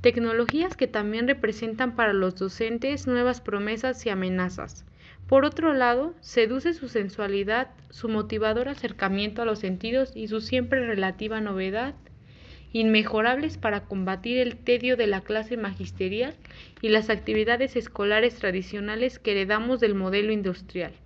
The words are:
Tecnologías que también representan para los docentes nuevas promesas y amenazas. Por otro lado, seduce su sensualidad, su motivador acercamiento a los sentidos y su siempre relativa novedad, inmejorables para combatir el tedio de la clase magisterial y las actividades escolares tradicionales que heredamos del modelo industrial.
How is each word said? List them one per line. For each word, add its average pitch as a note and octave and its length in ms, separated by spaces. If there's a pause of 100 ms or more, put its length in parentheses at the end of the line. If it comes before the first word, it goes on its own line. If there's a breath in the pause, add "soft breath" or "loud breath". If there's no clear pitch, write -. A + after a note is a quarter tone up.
Tecnologías A#3+ 760
que B3+ 100
también A3 400
representan A#3 720
para A3 160
los F#3 220
docentes A3+ 680
nuevas B3 360
promesas A3 640
y A#3 40
amenazas. F#3 760 (420 loud breath)
Por C4+ 160
otro D4+ 300
lado, B3+ 480
seduce B3+ 520
su C#4+ 140
sensualidad, G3+ 840 (180)
su - 180
motivador A3 600
acercamiento G#3 720
a A#3 40
los A3 140
sentidos A3+ 560
y A3 140
su A3 100
siempre B3 480
relativa G#3+ 540
novedad, G#3 540 (760 loud breath)
inmejorables A3 840
para G#3 300
combatir F#3+ 500
el B3 180
tedio B3 400
de A3+ 120
la G3 120
clase A3 380
magisterial G3 760 (480 loud breath)
y A3+ 60
las G#3+ 220
actividades A3 680
escolares A3+ 600
tradicionales G3+ 840
que G#3+ 120
heredamos G#3+ 500
del G#3+ 140
modelo G3 360
industrial. F#3 640 (120)